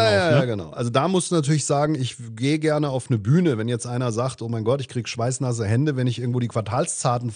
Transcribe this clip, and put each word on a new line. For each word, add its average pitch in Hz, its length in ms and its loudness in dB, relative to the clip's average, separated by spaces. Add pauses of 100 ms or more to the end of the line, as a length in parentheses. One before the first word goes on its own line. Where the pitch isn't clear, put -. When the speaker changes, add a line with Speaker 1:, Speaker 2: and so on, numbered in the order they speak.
Speaker 1:
Ja, - 20 4
Speaker 2:
auch, 220 60 4
Speaker 1:
ja, 190 200 2
Speaker 2:
ne? 147 80 6
Speaker 1:
ja, 131 60 2
genau. 110 240 -4
Also 120 220 -6
da 135 160 2
musst 185 240 0
du 175 40 2
natürlich 151 300 2
sagen, 151 300 2
ich 131 220 -4 (180)
gehe 139 240 0
gerne 151 300 0
auf 131 200 -4
eine 123 80 4
Bühne. 135 400 4
Wenn 110 120 -2
jetzt 123 180 -2
einer 123 240 -2
sagt, 120 300 -2
„Oh 117 80 -6
mein 113 160 -2
Gott, 135 160 2
ich 123 80 -10
krieg 120 200 -4
schweißnasse 117 560 -2
Hände, 131 300 2
wenn 127 120 0
ich 120 120 -2
irgendwo 123 200 -2
die 120 100 0
Quartalszahlen, 120 880 -2